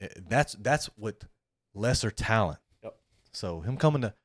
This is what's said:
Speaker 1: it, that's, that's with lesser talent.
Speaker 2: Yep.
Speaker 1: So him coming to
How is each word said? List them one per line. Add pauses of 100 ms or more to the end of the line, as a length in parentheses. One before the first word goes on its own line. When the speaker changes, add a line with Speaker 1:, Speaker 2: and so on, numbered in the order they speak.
Speaker 1:
it,
that's,
that's
with (500)
lesser
talent. (240)
Speaker 2:
Yep. (340)
Speaker 1:
So
him
coming
to (120)